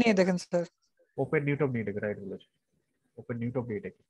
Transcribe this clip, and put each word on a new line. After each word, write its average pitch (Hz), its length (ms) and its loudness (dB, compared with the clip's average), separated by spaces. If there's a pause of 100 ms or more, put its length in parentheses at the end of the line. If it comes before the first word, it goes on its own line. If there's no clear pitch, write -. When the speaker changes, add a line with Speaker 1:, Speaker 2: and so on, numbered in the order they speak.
Speaker 1:
নিয়ে 226 180 6
দেখেন, 180 240 4
sir। 175 220 0 (580)
Speaker 2:
Open 147 240 2
new 143 120 2
tab 139 160 2
নিয়ে 110 120 -2
দেখে, 101 160 -4
right 101 220 -4
বলেছে। 92 220 -12 (680)
Open 117 240 -8
new 120 120 -2
tab 127 160 -2
নিয়ে 101 160 -4
দেখে। - 240 -14